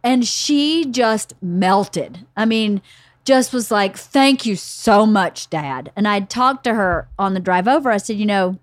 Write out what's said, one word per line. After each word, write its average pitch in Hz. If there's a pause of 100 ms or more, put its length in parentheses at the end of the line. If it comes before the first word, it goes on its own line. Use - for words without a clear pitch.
And 247
she 294
just 226
melted. 185 (100)
I 214
mean, 220 (440)
just 262
was 247
like, 196
"Thank 269
you 202
so -
much, 202
Dad." 143
And 208
I 202
talked 254
to 233
her 185 (100)
on 190
the 190
drive 185
over. 277
I 214
said, 208
"You 214
know 190